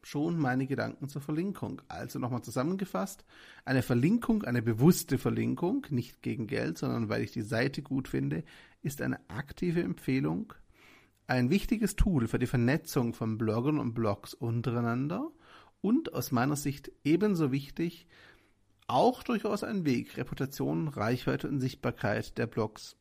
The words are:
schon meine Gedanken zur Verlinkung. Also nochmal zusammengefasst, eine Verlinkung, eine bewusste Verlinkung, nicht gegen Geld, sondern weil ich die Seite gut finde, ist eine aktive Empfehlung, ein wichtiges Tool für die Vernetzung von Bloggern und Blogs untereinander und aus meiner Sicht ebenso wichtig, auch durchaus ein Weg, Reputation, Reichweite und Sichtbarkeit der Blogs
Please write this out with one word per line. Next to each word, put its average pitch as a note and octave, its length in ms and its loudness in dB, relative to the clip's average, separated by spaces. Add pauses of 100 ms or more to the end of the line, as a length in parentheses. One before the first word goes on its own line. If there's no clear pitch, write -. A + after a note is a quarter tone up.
schon D#3+ 360 0
meine C3 280 2
Gedanken B2+ 420 -4
zur C#3 140 -8
Verlinkung. D#3 640 -4
Also B2 300 -8
nochmal B2 240 -2
zusammengefasst, F#3 840 -2 (400)
eine C3 180 2
Verlinkung, G#3 600 2
eine A#2+ 180 0
bewusste B2 560 6
Verlinkung, C3 720 0
nicht - 320 -4
gegen A2+ 240 -4
Geld, B2 320 -2
sondern A#2 300 -2
weil A2+ 140 0
ich A2+ 100 -6
die A#2 100 -4
Seite B2+ 400 -2
gut C3+ 260 -4
finde, C#3 360 -2 (380)
ist C3+ 200 -4
eine B2+ 160 -2 (100)
aktive E3 540 -2
Empfehlung, D#3 720 -2 (720)
ein B2+ 240 2
wichtiges G3+ 460 2
Tool E3 320 4
für A#2+ 100 0
die B2 80 2
Vernetzung B2 680 2
von A2+ 220 -2
Bloggern A#2 440 2
und A#2 140 -2
Blogs A2 380 -2
untereinander A#2+ 1000 -2 (480)
und B3+ 340 2
aus B2+ 160 -4
meiner C3 240 4
Sicht - 380 -4 (100)
ebenso E3 480 4
wichtig, C#3+ 560 -4 (800)
auch F3+ 380 4
durchaus G#3 400 0
ein F#3+ 200 -2
Weg, A#2+ 320 0
Reputation, C#3+ 680 -2
Reichweite C3 640 -2
und C#3+ 100 -2
Sichtbarkeit A#2 800 -2
der A#2+ 80 0
Blogs - 540 -6